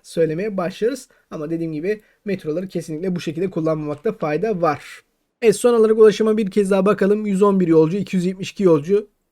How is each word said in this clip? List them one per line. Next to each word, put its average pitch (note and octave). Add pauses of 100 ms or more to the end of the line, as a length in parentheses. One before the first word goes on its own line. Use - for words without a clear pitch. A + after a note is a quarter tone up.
söylemeye F3
başlarız. F#3 (220)
Ama D#3
dediğim E3
gibi F#3+ (240)
metroları F#3
kesinlikle F3
bu E3
şekilde E3+
kullanmamakta D#3+
fayda E3+
var. - (400)
Evet, G#3+
son A#3+
olarak A3
ulaşıma A3
bir G3+
kez G3
daha F#3+
bakalım. G#3
Yüz F#3+
on G3+
bir F3
yolcu, D#3+
iki F#3+
yüz F3
yetmiş F#3+
iki G3+
yolcu. F3 (240)